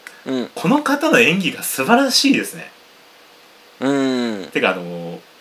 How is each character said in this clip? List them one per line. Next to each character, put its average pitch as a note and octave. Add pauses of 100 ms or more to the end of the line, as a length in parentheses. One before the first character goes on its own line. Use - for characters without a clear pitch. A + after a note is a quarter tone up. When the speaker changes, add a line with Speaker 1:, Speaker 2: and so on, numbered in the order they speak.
(280)
Speaker 1:
う C3
ん。 -
Speaker 2:
こ -
の C#4+
方 D4
の C#3+
演 D3+
技 F3+
が -
素 -
晴 A#3
ら C4+
し C#4
い -
で G#2
す -
ね。 - (1080)
Speaker 1:
う B2+
ん。 B2
Speaker 2:
て D3
か、 G#2
あ F2+
の、 F2 (220)